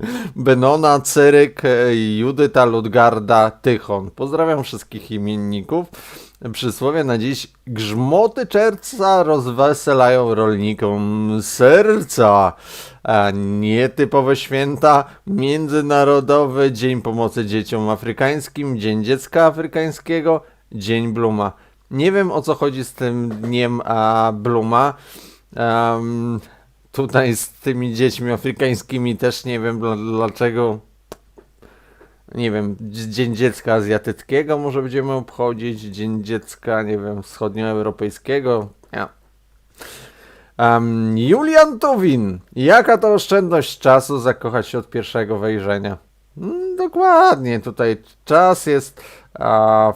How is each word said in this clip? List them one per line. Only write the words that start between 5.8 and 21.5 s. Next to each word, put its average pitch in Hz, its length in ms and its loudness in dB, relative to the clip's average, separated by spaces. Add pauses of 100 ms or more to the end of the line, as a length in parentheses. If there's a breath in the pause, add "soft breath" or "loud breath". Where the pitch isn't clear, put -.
Przysłowie 131 520 -4
na 123 140 0
dziś: 127 300 -4 (200)
"Grzmoty 131 800 0
czerwca 196 760 0
rozweselają 127 1120 2
rolnikom 107 960 0 (100)
serca". 131 1120 4 (500 loud breath)
A 101 320 2
nietypowe 127 1000 0
święta: 139 680 2 (240 loud breath)
Międzynarodowy 143 1400 2
Dzień 120 300 -2
Pomocy 113 440 -2
Dzieciom 107 440 -2
Afrykańskim, 131 920 -4
Dzień 107 240 -2
Dziecka 135 420 0
Afrykańskiego, 160 960 -2 (300 soft breath)
Dzień 113 420 -4
Bluma. 107 380 -2 (400 soft breath)